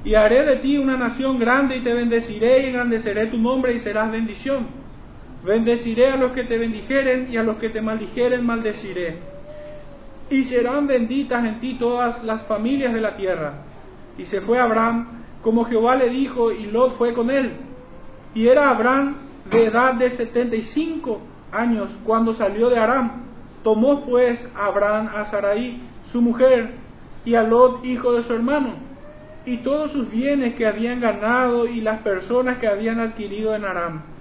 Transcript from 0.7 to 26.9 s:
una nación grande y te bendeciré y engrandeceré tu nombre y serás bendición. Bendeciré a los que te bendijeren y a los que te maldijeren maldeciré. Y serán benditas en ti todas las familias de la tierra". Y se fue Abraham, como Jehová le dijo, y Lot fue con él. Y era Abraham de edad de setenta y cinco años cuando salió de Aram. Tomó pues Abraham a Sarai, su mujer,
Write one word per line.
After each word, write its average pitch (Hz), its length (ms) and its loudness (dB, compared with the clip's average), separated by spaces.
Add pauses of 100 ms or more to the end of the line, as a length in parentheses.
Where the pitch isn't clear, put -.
una 269 180 0
nación 247 420 -2
grande 254 380 2
y 240 60 -4
te 240 100 0
bendeciré 233 680 2
y 269 80 -2
engrandeceré 226 560 0
tu 233 120 -4
nombre 254 360 2
y 233 40 -2
serás 214 320 -2
bendición. 226 680 -4 (680)
Bendeciré 233 640 2
a 269 80 0
los 254 160 2
que 247 120 -4
te 233 140 -2
bendijeren 254 760 0
y 233 40 -2
a 226 60 2
los 220 140 0
que 226 120 -4
te 220 120 -4
maldijeren 240 640 0
maldeciré. 208 760 -4 (1120)
Y 269 140 2
serán 254 420 0
benditas 247 580 0
en 220 160 -4
ti 247 180 -6
todas 240 460 0
las 220 220 -4
familias 240 460 0
de 226 80 -2
la 208 160 -2
tierra". 165 380 -4 (640)
Y 185 60 -12
se 190 160 -4
fue 233 180 2
Abraham, 233 640 0 (200)
como 226 220 2
Jehová 233 320 2
le 254 140 4
dijo, 254 420 0
y 208 140 -8
Lot 247 300 2
fue 240 160 2
con 233 160 0
él. 262 260 0 (800)
Y 226 120 2
era 277 240 8
Abraham 262 460 2 (340)
de 226 140 6
edad 240 300 4
de 240 160 2
setenta 240 440 -2
y 220 80 -2
cinco 294 580 -4 (300)
años 214 400 0 (140)
cuando 226 300 2
salió 226 360 2
de 240 80 4
Aram. 240 320 2 (540)
Tomó 247 420 4
pues 247 500 2
Abraham 208 560 0
a 208 120 -6
Sarai, 208 560 -2 (320)
su 240 100 2
mujer, 240 480 4 (540)